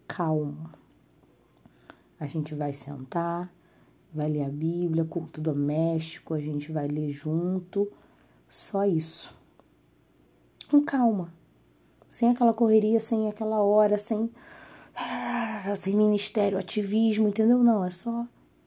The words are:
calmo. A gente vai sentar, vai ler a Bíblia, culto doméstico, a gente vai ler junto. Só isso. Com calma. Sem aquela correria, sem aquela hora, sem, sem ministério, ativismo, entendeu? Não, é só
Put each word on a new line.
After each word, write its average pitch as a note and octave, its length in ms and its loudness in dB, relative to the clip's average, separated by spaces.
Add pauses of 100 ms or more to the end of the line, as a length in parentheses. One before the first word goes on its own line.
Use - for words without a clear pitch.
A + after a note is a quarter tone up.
calmo. D#3 600 -2 (1500)
A D#3 60 -8
gente D#3 300 -6
vai D3 160 -4
sentar, E3+ 800 -6 (640)
vai D3+ 160 -2
ler D3 160 -2
a C#3 40 -4
Bíblia, D#3+ 540 0
culto D#3+ 380 -8
doméstico, D#3 920 -2
a D#3 60 -2
gente D3 320 -6
vai D3 160 -4
ler D3+ 220 -4
junto. F3+ 840 -2 (560)
Só - 380 -4
isso. D#3+ 540 -2 (1300)
Com D4 100 6
calma. A#3 500 0 (800)
Sem A#3+ 200 2
aquela A#3+ 240 4
correria, A3 460 4
sem A3 280 0
aquela G#3+ 340 -2
hora, G#3 360 6
sem, A3 320 -2 (1500)
sem G3 200 -2
ministério, G#3 640 2
ativismo, G#3+ 720 2
entendeu? A3 320 4
Não, A3+ 240 4
é F3+ 80 -4
só A#3 340 -6 (420)